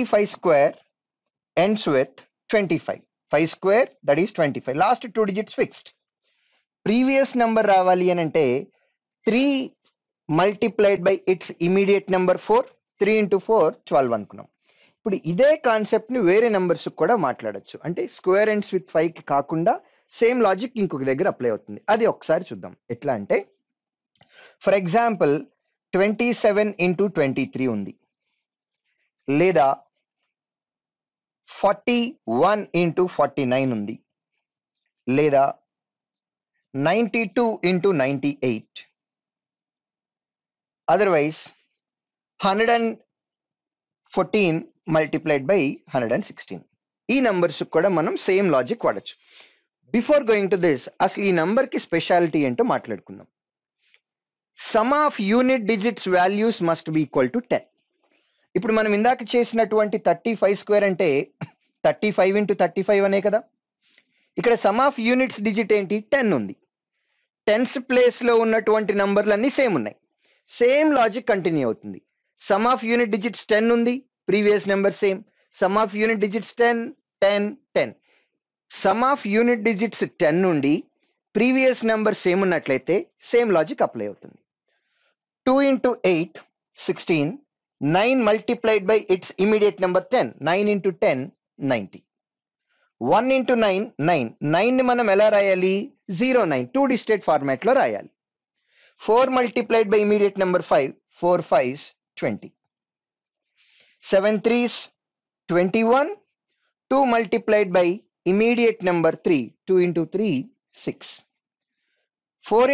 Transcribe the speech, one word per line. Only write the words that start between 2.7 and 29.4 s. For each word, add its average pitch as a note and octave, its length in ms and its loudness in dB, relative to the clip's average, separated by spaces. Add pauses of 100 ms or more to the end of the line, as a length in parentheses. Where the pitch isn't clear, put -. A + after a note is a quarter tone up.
five. - 160 -10 (300)
Five D#3 220 2
square, G#3+ 320 0 (200)
that C#3+ 160 2
is G#3 160 -4
twenty C#3+ 260 -2
five. C3 180 -6
Last A3+ 200 0 (120)
two A3 140 0
digits G#3 300 -6
fixed. - 280 -6 (1000)
ప్రీవియస్ C4 460 2 (100)
నంబర్ A3 320 2
రావాలి F#3 380 2
అని F3 120 -2
అంటే, D#3 200 0 (840)
three C4 260 2 (880)
multiplied G3 680 0
by G3 80 2 (180)
its - 140 -6 (200)
immediate G3 480 2
number F#3 200 2 (120)
four, A3+ 140 2 (400)
three G#3+ 220 2
into F#3+ 240 0
four, A3 180 4 (240)
ట్వెల్వ్ C3 300 0
అనుకున్నాం. G2+ 280 -16 (500)
ఇప్పుడు G3 200 -4 (140)
ఇదే A#3+ 180 2 (160)
కాన్సెప్ట్ A3 500 0
ని B3 140 0
వేరే A3 180 4 (100)
నంబర్స్ F3 300 -2 (140)
కూడా F3+ 140 2 (100)
మాట్లాడొచ్చు. G#2+ 500 -8 (120)
అంటే, F3 160 -6 (160)
square G3 340 2
ends G#3 220 -4
with F#3 200 -4
five E3 220 0
కి - 160 -20
కాకుండా E3 400 0 (460)
సేమ్ A#3+ 260 2
లాజిక్ G3 360 -2
ఇంకొక D3 300 -4
దగ్గర D3+ 220 0
అప్లై B2 220 -2
అవుతుంది. G#2 240 -14 (140)
అది A3+ 200 2
ఒకసారి E3 380 -2
చూద్దాం. F#2 220 -16 (220)
ఎట్లా C3+ 240 -6
అంటే, G2+ 180 -2 (1300)
for F#3+ 160 2
example, F3+ 520 0 (640)
twenty G#3+ 320 0 (160)
seven G#3+ 240 2 (180)
into F3+ 200 0 (120)
twenty C3+ 260 0 (100)
three C3 220 -4
ఉంది, G2 180 -6 (1500)
లేదా E3 280 2 (1900)